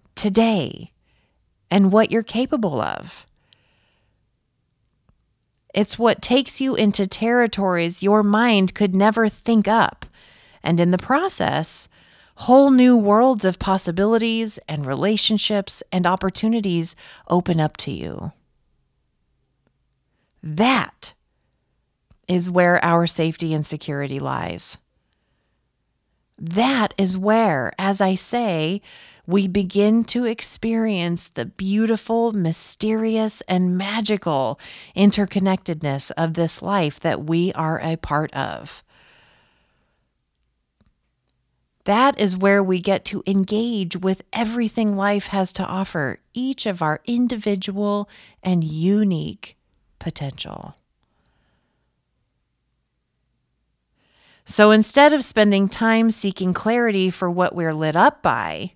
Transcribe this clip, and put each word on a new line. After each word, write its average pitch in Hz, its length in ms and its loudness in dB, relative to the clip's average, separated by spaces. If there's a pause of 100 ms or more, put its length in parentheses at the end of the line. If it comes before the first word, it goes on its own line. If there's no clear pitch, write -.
(140)
today, 214 800 0 (760)
and 190 220 4
what 220 180 4
you're 226 120 -2
capable 220 580 -4
of. - 460 -10 (2500)
It's - 240 -2
what 226 240 2
takes - 360 0
you 269 160 -2
into 202 320 2
territories 196 960 0
your 208 200 4
mind 208 520 4
could 196 200 0
never 214 340 4
think 214 400 0
up, 214 380 0 (560)
and 165 180 0
in 175 100 4
the 185 60 2
process, 180 920 -2 (460)
whole 277 340 6
new 247 260 6
worlds 214 480 4
of 185 140 0
possibilities 214 1080 0
and 147 200 -6
relationships 202 960 0 (100)
and 180 140 0
opportunities 190 880 -2 (320)
open 175 320 0
up 151 160 -2
to - 140 -8
you. 80 420 -10 (2000)
That 196 720 -2 (1120)
is 180 200 0
where 175 360 2
our 170 240 2
safety 160 440 -2
and 151 140 -2
security 143 540 -6
lies. - 580 -8 (1600)
That 220 580 -2
is 185 220 -2
where, 196 580 0
as 196 240 0
I 190 140 2
say, 185 640 -2 (460)
we 190 220 0
begin 202 560 2
to 247 200 -4
experience 220 1000 -2
the - 180 -8
beautiful, 220 880 -2
mysterious, 220 1160 -2
and 180 280 0
magical 196 840 -2 (360)
interconnectedness 185 1200 0
of 165 180 -2
this 165 280 -2
life 175 380 -2
that 139 240 -2
we 170 300 0
are 160 260 -4
a 160 160 -4
part 151 360 -4
of. 131 520 -10 (3000)
That 247 380 2
is 185 160 0
where 196 260 4
we 185 180 0
get 190 260 -2
to - 200 -8
engage 196 720 -2
with 190 260 -2 (100)
everything 226 640 -2
life 202 300 0
has 190 280 -2
to 185 120 -6
offer, 165 540 -6 (120)
each 262 340 -6
of 180 160 -4
our 156 220 -2
individual 208 1040 -2 (360)
and 180 180 2
unique 170 920 -2 (420)
potential. - 800 -12 (3750)
So 214 260 6
instead 277 420 6
of 302 120 0
spending 202 440 2
time 226 420 2
seeking 185 440 -2
clarity 214 560 0
for 175 200 -4
what 180 240 0
we're 165 200 -2
lit 156 220 -2
up 214 260 2
by, 104 540 -4